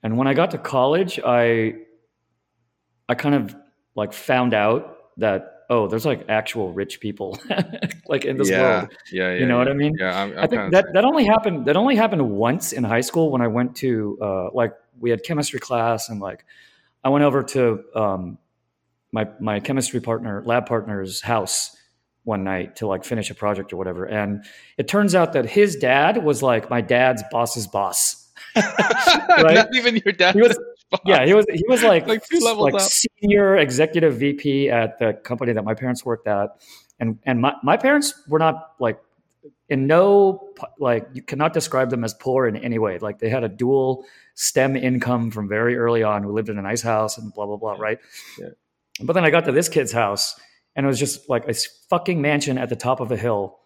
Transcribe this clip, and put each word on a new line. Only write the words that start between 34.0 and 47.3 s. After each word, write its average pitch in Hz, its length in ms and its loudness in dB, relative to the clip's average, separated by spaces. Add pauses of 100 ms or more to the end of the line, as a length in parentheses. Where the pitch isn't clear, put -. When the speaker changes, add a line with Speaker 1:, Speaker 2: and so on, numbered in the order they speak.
Speaker 1:
V 139 180 0
P 139 360 0
at 117 280 0
the 110 160 0
company 120 400 -4
that 107 100 -2
my 107 120 -2
parents 123 280 -6
worked 117 240 -6
at. 104 220 0 (500)
And, 113 240 -4
and 127 160 0
my, 131 220 2
my 196 160 2
parents 285 360 2 (140)
were 151 120 0
not, 160 400 0
like, 117 200 -2 (720)
in 135 160 0
no 190 720 4
p-, - 80 -16 (160)
like, 120 340 0
you 135 80 -14
cannot 151 320 -2
describe 131 380 -2
them 117 120 -4
as 110 120 -4
poor 131 320 0
in 110 100 -2
any 117 220 -4
way. 101 180 -2
Like, 104 220 -8
they 113 100 -2
had 123 140 -2
a 110 60 -4
dual 131 560 0 (280)
stem 135 420 0
income 123 540 -2
from 107 180 -8
very 117 300 0
early 117 240 0
on. 104 240 0
We 101 80 -6
lived 107 160 -4
in 104 80 -6
a 98 60 -8
nice 113 180 -4
house 110 360 -2
and 110 160 -16